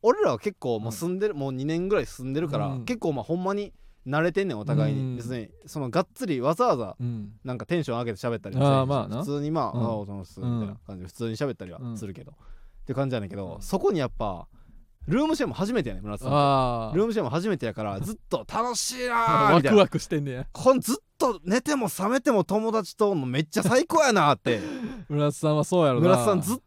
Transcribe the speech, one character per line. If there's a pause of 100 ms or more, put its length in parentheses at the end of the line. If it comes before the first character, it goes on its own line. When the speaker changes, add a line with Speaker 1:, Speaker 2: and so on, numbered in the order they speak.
Speaker 1:
俺
ら
は
結
構
も
う
住
ん
で
る、
Speaker 2:
う
ん。
Speaker 1:
も
う
二
年
ぐ
ら
い
住
ん
で
る
か
ら、
Speaker 2:
う
ん。
Speaker 1:
結
構
ま
あ
ほ
ん
ま
に (340)
慣
れ
て
ん
ね
ん、
お
互
い
に。
Speaker 2:
う (100)
ん。
Speaker 1:
別
に、 (180)
そ
の
が
っ
つ
り
わ
ざ
わ
ざ、
Speaker 2:
う
ん。 (100)
Speaker 1:
な
ん
か
テ
ン
シ
ョ
ン
上
げ
て
喋
っ
た
り
も
せ
ん
し、
Speaker 2:
あ
ー、
ま
あ
な。
Speaker 1:
普
通
に
ま
あ、
Speaker 2:
う
ん。
Speaker 1:
あ
ー、
お
は
よ
う
ご
ざ
い
ま
す、
み
た
い
な (100)
感
じ
で、
Speaker 2:
う
ん。
Speaker 1:
普
通
に
喋
っ
た
り
は (160)
す
る
け
ど。
Speaker 2:
う
ん。
Speaker 1:
っ
て
感
じ
や
ね
ん
け
ど、
Speaker 2:
う
ん。
Speaker 1:
そ
こ
に
や
っ
ぱ、 (640)
ル
ー
ム
シ
ェ
ア
も
初
め
て
や
ね
ん、
村
田
さ
ん
っ
て。
Speaker 2:
あ
ー。
Speaker 1:
ル
ー
ム
シ
ェ
ア
も
初
め
て
や
か
ら、
ず
っ (120)
と
「楽
し
い
な
ー」
Speaker 2:
<laughs>
ワ
ク
ワ
ク
し
て
ん
ね
や。
Speaker 1:
み
た
い
な。
「こ
ん、
ず
っ (220)
と
寝
て
も
覚
め
て
も
友
達
と
お
ん
の
め
っ
ち
ゃ
最
高
や
な
ー」
っ
て。 (260)
Speaker 2:
<laughs>
村
田
さ
ん
は
そ
う
や
ろ
な。
Speaker 1:
村
田
さ
ん
ず
っ (100)